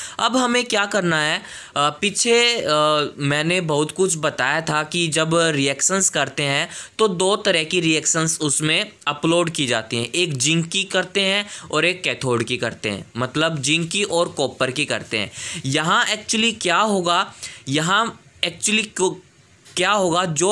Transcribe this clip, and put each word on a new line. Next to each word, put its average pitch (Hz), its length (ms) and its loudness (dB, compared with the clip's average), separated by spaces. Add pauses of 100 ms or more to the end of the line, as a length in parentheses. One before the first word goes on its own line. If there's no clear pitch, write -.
(180)
अब 233 180 2
हमें 247 280 2
क्या 208 220 0
करना 180 340 0
है, 156 180 0
अ, - 40 -16 (340)
पीछे, 202 640 2 (160)
अ, 180 140 -2 (480)
मैंने 151 420 0
बहुत 151 300 0
कुछ 185 260 0
बताया 147 440 0
था 156 220 0
कि 170 260 -2
जब 160 260 0
रिएक्शंस 160 760 2
करते 143 320 -2
हैं 143 260 0 (300)
तो 220 100 6
दो 185 280 2
तरह 190 280 2
की 180 160 0
रिएक्शंस 160 600 2
उसमें 156 500 0 (180)
अपलोड 165 420 2
की 151 160 -2
जाती 117 300 -2
हैं, 117 160 -2
एक 165 240 0
जिंक 160 320 0
की 196 160 -2
करते 190 360 -2
हैं 196 260 0 (260)
और 151 120 2
एक 180 180 0
कैथोड 123 420 0
की 123 120 -4
करते 113 340 -4
हैं, 98 160 -8 (100)
मतलब 151 420 -2
जिंक 160 320 0
की 202 120 -4
और 170 260 0
कॉपर 131 420 -2
की 135 140 -2
करते 113 340 -4
हैं। 98 120 -4 (360)
यहाँ 160 400 2
actually 220 560 -2
क्या 175 160 2
होगा, 190 460 2 (440)
यहाँ 180 520 0 (240)
actually 202 420 -2
को, 180 320 -2 (580)
क्या 180 140 2
होगा, 185 340 4
जो 170 280 2